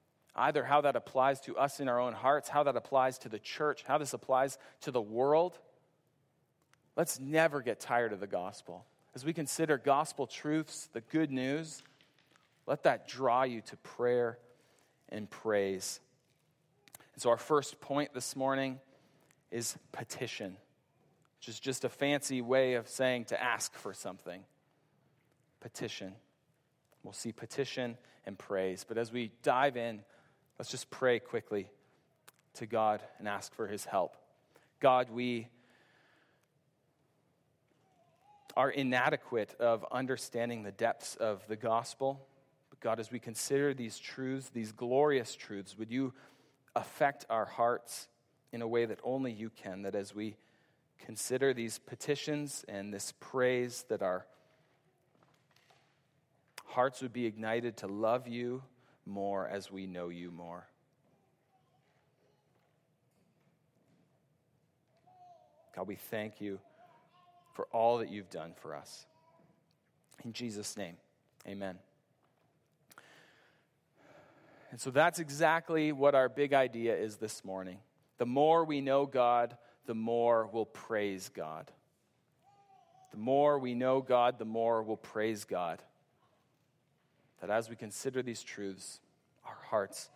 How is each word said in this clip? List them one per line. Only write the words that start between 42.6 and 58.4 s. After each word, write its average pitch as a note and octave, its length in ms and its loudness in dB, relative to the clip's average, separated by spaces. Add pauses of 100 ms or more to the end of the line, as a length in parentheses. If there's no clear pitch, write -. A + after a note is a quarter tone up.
But - 80 -20
God, A2+ 200 0
as A2 120 -8
we B2 80 -6
consider C#3 560 0
these A#2 240 -8
truths, C3+ 500 -6
these A2 220 -6
glorious B2+ 640 2
truths, G2 420 -12
would A2 140 -8
you C3 240 -2 (600)
affect - 540 0
our A2 160 2
hearts - 640 0 (440)
in A#2 120 -6
a A2+ 40 -4
way A#2 180 4
that G#2+ 180 -4
only C3 280 -2
you A2 200 -8
can, G2 320 -10
that G2 100 -6
as G2 220 -4
we G#2+ 200 -6 (600)
consider B2+ 560 0
these A#2 240 -4
petitions D3 920 -4
and G2+ 240 -6
this G2+ 280 -8
praise, B2 720 0
that G#2 120 0
our F#2 240 0 (2500)
hearts C3 380 0
would B2 100 -6
be A#2+ 140 -2
ignited A2 500 -4
to G2+ 100 -8
love A2+ 400 0
you B2 360 -6 (420)